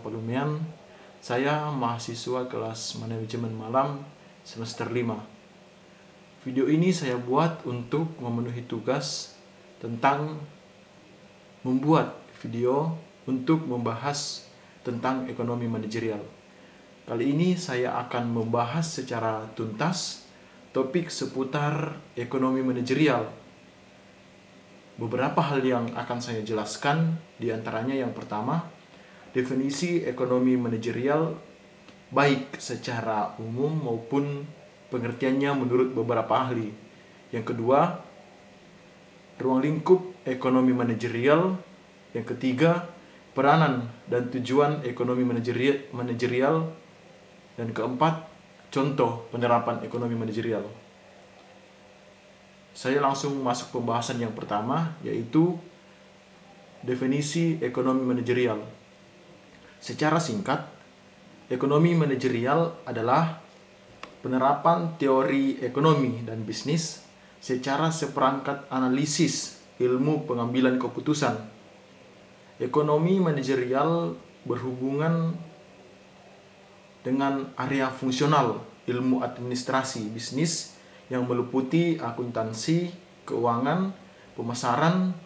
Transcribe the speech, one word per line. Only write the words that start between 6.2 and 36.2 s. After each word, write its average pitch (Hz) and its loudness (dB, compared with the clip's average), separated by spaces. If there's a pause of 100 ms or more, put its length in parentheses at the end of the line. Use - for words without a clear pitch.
Video 131 0
ini 165 4
saya 139 0
buat 139 0
untuk 147 -4
memenuhi 120 -4
tugas - -4 (400)
tentang 143 0 (1200)
membuat 131 2 (240)
video 131 0 (320)
untuk 156 2
membahas 120 -4 (320)
tentang 123 -2
ekonomi 117 -2
manajerial. 110 -4 (800)
Kali 120 0
ini 175 4
saya 123 -2
akan 117 -2
membahas 120 0
secara 113 -4
tuntas 113 -4 (480)
topik 135 0
seputar 147 -2 (240)
ekonomi 131 0
manajerial. 127 2 (1500)
Beberapa 127 -2
hal 143 0
yang 120 0
akan 120 -6
saya 117 -6
jelaskan, 147 0 (160)
di 113 -4
antaranya 113 -4
yang 117 -4
pertama, 131 -4 (640)
definisi 135 0
ekonomi 127 2
manajerial 120 0 (800)
baik 135 2
secara 113 -4
umum 127 -2
maupun 139 -2 (480)
pengertiannya 131 0
menurut 127 2
beberapa 120 2